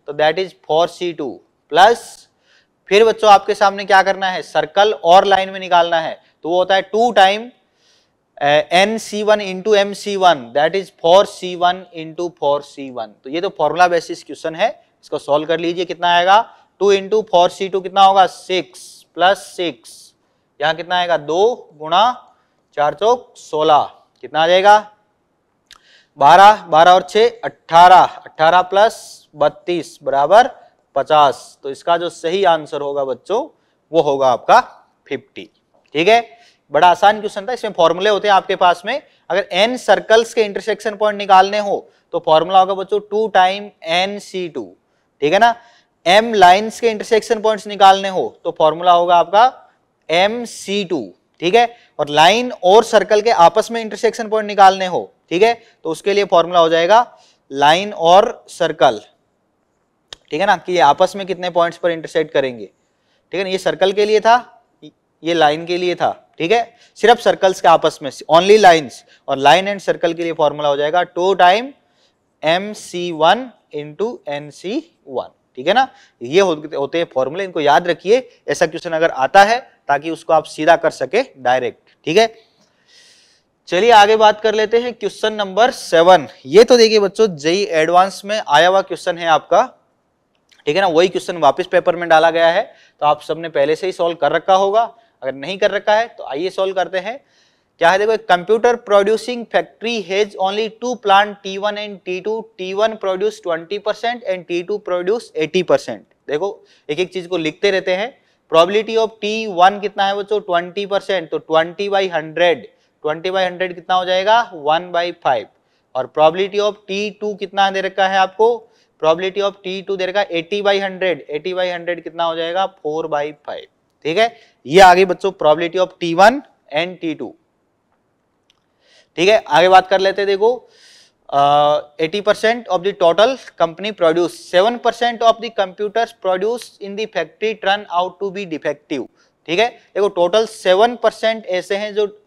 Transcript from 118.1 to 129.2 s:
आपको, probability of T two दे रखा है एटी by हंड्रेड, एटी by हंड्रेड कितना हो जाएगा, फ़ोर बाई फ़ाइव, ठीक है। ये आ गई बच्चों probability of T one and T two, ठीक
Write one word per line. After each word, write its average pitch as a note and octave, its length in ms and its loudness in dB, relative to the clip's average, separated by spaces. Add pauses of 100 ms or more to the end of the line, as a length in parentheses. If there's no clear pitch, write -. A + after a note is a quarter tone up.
आपको, F#3+ 320 0 (520)
probability F#3 400 -2
of G3 200 -6
T F#3 220 -10
two G3 140 -6
दे F#3 80 -4
रखा F#3 140 -2
है G3+ 120 -2
एटी E3+ 300 -6
by G3 200 0
हंड्रेड, F#3 480 -6
एटी D#3 240 -8
by F3+ 180 -4
हंड्रेड E3+ 320 -10
कितना E3+ 200 -8
हो E3 120 -4
जाएगा, F3 300 -4
फ़ोर D#3+ 420 -8
बाई D3+ 240 -6
फ़ाइव, G#2 340 -16 (380)
ठीक D#3+ 140 -4
है। A3+ 160 0 (320)
ये D3+ 140 4
आ F#3 140 10
गई F#3 120 4
बच्चों F3+ 280 -4
probability E3 460 0
of F#3 220 -4
T E3+ 160 -4
one A#3 220 4 (340)
and E3+ 280 -6
T D#3+ 120 -6
two, B2+ 160 -12 (1900)
ठीक F3 100 0